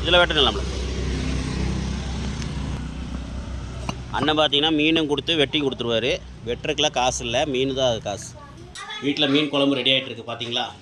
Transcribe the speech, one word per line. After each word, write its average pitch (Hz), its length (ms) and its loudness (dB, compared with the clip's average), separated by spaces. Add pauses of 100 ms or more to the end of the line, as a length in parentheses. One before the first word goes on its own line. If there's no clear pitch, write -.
இதுல 170 160 6
வெட்டணும் 160 280 4
நம்மளுக்கு. - 320 -2 (3500)
அண்ணன் 151 220 2
பார்த்தீங்கன்னா 147 400 4
மீனும் 156 320 4
கொடுத்து 147 300 0
வெட்டி 139 180 2
கொடுத்துருவாரு. 117 520 2 (360)
வெட்டுறதுக்குலாம் 143 500 0
காசு 127 280 2
இல்ல, 117 120 0 (160)
மீன் 131 240 2
தான் 131 140 4
அது 107 160 0
காசு. 101 200 -6 (760)
வீட்ல 147 280 2
மீன் 151 200 4
குழம்பு 139 260 4
ரெடி 123 140 4
ஆயிட்டு 131 160 0
இருக்கு 113 200 -10
பாத்தீங்களா? 120 360 -4 (160)